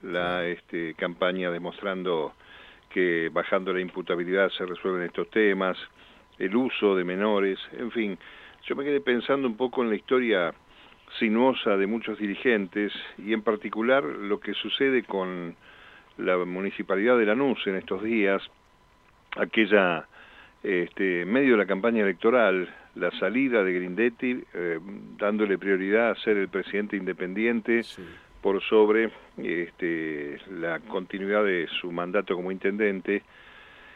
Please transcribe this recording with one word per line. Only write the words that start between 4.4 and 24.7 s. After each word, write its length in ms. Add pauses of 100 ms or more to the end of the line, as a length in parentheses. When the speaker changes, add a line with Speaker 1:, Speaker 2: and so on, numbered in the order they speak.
Speaker 1:
se 100
resuelven 360
estos 280
temas, 460 (640)
el 160
uso 400
de 100
menores, 540 (140)
en 180
fin. 280 (480)
Yo 100
me 80
quedé 160
pensando 480
un 80
poco 260
en 80
la 60
historia 580 (640)
sinuosa 580
de 100
muchos 320
dirigentes 720 (260)
y 140
en 100
particular 640
lo 340
que 160
sucede 480
con 540 (640)
la 260
Municipalidad 760
de 80
Lanús 400
en 100
estos 260
días, 400 (960)
aquella, 680 (560)
este, 600
en 100
medio 200
de 60
la 80
campaña 360
electoral, 680 (280)
la 220
salida 440
de 120
Grindetti, 680 (120)
eh, 240 (400)